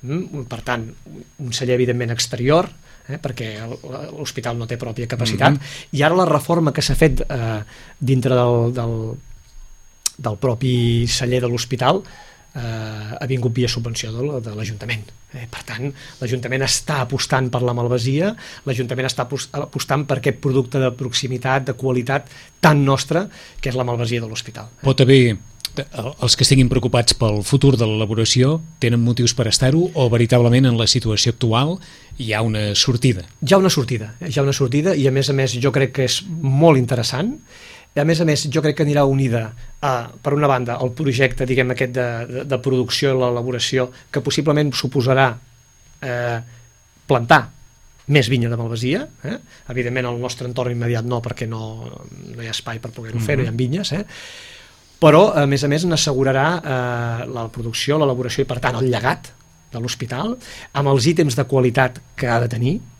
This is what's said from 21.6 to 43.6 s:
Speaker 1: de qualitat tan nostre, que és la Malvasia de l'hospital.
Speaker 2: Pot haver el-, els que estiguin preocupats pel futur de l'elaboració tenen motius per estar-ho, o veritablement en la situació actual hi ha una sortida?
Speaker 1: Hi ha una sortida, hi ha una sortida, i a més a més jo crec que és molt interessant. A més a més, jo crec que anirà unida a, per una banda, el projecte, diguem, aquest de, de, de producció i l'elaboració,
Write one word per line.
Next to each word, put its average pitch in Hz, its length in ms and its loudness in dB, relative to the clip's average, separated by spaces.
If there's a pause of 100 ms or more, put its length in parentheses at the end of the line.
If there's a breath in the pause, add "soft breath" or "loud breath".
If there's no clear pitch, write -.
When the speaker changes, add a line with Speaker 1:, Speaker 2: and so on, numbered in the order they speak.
Speaker 1:
de 123 80 -4
qualitat 131 500 -2 (320 loud breath)
tan 147 240 6
nostre, 151 420 0 (340 loud breath)
que 131 120 -4
és 127 60 -2
la 127 100 -2
Malvasia 120 320 -2
de 113 80 -8
l'hospital. 113 400 -12 (140)
Speaker 2:
Pot 135 180 2
haver 123 380 8 (340)
el-, 131 480 -8
els 120 160 2
que 127 80 4
estiguin 131 240 6
preocupats 120 480 2
pel 104 260 0
futur 139 340 4
de 113 120 2
l'elaboració 110 680 2 (200)
tenen 117 220 2
motius 120 340 2
per 117 140 0
estar-ho, 139 460 2
o 135 160 2
veritablement 120 580 6
en 120 80 4
la 113 100 2
situació 110 460 0
actual 127 460 0 (400 loud breath)
hi 110 140 -4
ha 107 100 0
una 107 320 0
sortida? 117 500 2 (160)
Speaker 1:
Hi 190 140 2
ha 196 40 8
una 190 140 4
sortida, 113 380 -2 (100)
hi 165 160 -8
ha 143 80 2
una 139 80 2
sortida, 143 420 2
i 139 140 2
a 131 40 2
més 135 180 0
a 139 60 2
més 131 200 0
jo 123 160 2
crec 135 240 0
que 135 80 2
és 127 140 0 (100)
molt 156 500 4
interessant. 131 540 -2 (640 loud breath)
A 147 80 2
més 165 160 2
a 175 40 2
més, 151 240 0
jo 147 160 0
crec 151 140 0
que 160 80 4
anirà 147 180 2
unida 127 460 2 (300 soft breath)
a, 123 280 -2 (160)
per 143 80 0
una 143 160 2
banda, 123 320 0
el 123 160 0
projecte, 135 480 2
diguem, 127 300 2
aquest 127 180 -2
de, 123 140 -2 (180)
de, 123 240 -8
de 131 160 0
producció 131 480 0
i 131 60 2
l'elaboració, 123 720 0 (200 loud breath)